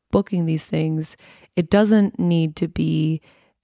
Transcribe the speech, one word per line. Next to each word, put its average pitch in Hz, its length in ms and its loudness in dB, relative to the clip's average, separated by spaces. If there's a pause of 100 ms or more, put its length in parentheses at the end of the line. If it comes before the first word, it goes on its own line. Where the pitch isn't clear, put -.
(120)
booking 190 340 -2
these 160 200 -2
things, 156 520 -4 (380)
it 170 140 -2
doesn't 208 500 4
need 165 380 0
to 165 100 -4
be, 156 540 -2 (420)